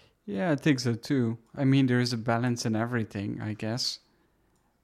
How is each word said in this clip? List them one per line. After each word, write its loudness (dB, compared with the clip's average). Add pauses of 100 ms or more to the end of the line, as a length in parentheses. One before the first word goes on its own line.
(280)
Yeah, -2
I 4
think 2
so 0
too. 0 (160)
I -4
mean, 6
there 4
is 0
a -4
balance 0
in 0
everything, -4
I -6
guess. -6 (840)